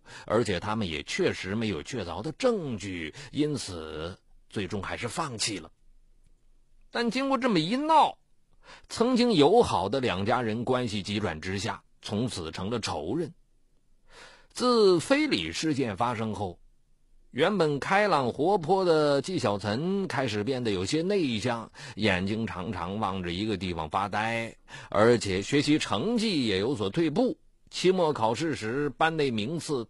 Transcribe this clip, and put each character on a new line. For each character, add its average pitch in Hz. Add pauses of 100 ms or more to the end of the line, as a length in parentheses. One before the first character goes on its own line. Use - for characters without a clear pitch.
(260)
而 113
且 101
他 104
们 107
也 78
确 160
实 95
没 113
有 82
确 107
凿 85
的 151
证 175
据， 87 (200)
因 147
此 80 (320)
最 101
终 98
还 90
是 113
放 135
弃 104
了。 80 (1200)
但 233
经 269
过 269
这 247
么 190
一 170
闹， 294 (680)
曾 240
经 240
友 170
好 98
的 127
两 101
家 120
人 113
关 127
系 101
急 104
转 85
直 95
下， 98 (180)
从 113
此 85
成 92
了 120
仇 92
人。 170 (1200)
自 220
非 285
礼 90
事 156
件 120
发 120
生 110
后， 92 (680)
原 175
本 151
开 196
朗 135
活 180
泼 185
的 151
纪 180
晓 104
岑 160
开 135
始 104
变 123
得 110
有 92
些 147
内 165
向， 117 (240)
眼 98
睛 110
常 107
常 92
望 95
着 87
一 92
个 110
地 90
方 80
发 98
呆， 113 (320)
而 117
且 98
学 143
习 147
成 214
绩 196
也 95
有 123
所 101
退 160
步， 208 (320)
期 -
末 180
考 117
试 143
时 131
班 160
内 143
名 113
次 135